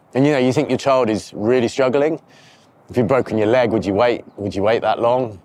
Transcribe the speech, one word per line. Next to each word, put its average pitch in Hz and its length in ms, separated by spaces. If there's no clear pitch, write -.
And, 131 120
you 151 40
know, 143 60
you 127 160
think 127 160
your 127 80
child 131 320
is 104 240
really 117 340
struggling. 139 540
If - 100
you've 120 100
broken 123 280
your 107 120
leg, 120 240
would 107 120
you 95 120
wait, 117 280
would 101 160
you 98 80
wait 104 220
that 107 180
long? 117 440